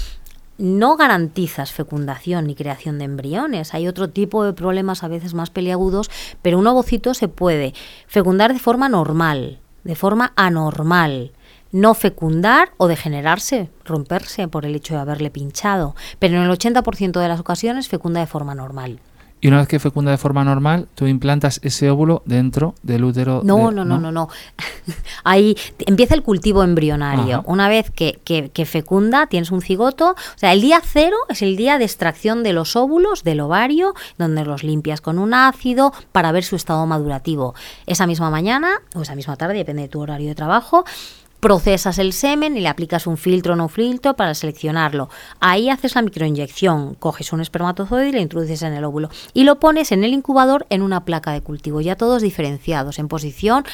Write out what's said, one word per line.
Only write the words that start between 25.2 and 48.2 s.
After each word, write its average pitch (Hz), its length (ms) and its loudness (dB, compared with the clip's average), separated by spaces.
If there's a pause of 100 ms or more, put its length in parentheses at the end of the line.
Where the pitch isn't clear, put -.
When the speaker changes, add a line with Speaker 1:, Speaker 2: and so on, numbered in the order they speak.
Speaker 1:
Ahí 202 340 6 (300)
empieza 233 300 6
el 285 80 0
cultivo 196 400 2
embrionario. 147 720 2
Speaker 2:
Ajá. - 100 -2
Speaker 1:
Una 196 220 2
vez 220 240 2
que, - 320 -2
que, 156 260 -2
que 160 160 -4
fecunda, 208 640 0
tienes 175 240 -2
un 180 100 -2
cigoto. 240 480 0
O - 280 -8
sea, 185 140 4
el 196 80 6
día 320 240 6
cero 330 320 4 (120)
es 220 140 -4
el 190 140 0
día 269 220 2
de 233 60 2
extracción 214 580 -2
de 208 100 0
los 165 220 -2
óvulos 320 480 2
del 156 160 0
ovario, 254 560 0 (220)
donde 156 280 0
los 143 200 -6
limpias 151 360 -2
con 165 200 -2
un 220 140 0
ácido 262 580 2 (180)
para 165 220 2
ver 180 100 2
su 180 140 -4
estado 160 300 0
madurativo. 147 680 -2 (320)
Esa 180 220 0
misma 160 220 0
mañana, 262 520 0 (140)
o 160 60 -6
esa 143 120 -10
misma 139 220 -8
tarde, 180 180 -4
depende 151 280 -4
de 139 60 -10
tu 151 120 -8
horario 147 260 -6
de 151 80 -6
trabajo, 220 500 2 (560)
Procesas 190 580 4
el 190 140 0
semen 294 440 0
y 208 40 -2
le 170 80 0
aplicas 165 380 -4
un 165 100 -2
filtro 180 360 0
o 170 40 2
no 165 120 0
filtro 247 480 0
para 170 180 0
seleccionarlo. 151 760 -2 (300)
Ahí 202 320 4
haces 262 240 -2
la 240 80 2
microinyección, 151 920 -2
coges - 380 -6
un 160 80 -2
espermatozoide 190 680 -2
y 277 40 -4
lo 247 80 0